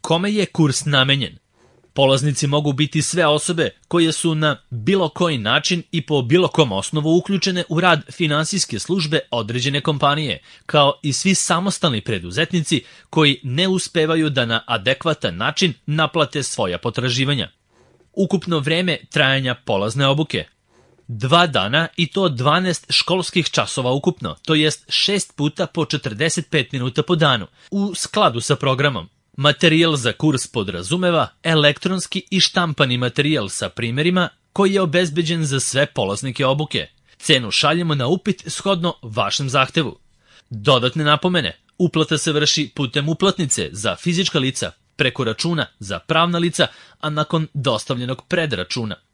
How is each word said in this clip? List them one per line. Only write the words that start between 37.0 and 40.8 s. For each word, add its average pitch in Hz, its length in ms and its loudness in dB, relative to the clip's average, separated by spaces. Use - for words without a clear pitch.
Cenu 123 340 0
šaljemo 160 440 0
na 127 120 -2
upit 185 400 -2
shodno 175 540 -2
vašem 113 480 -4
zahtevu. 131 500 0
Dodatne 123 540 2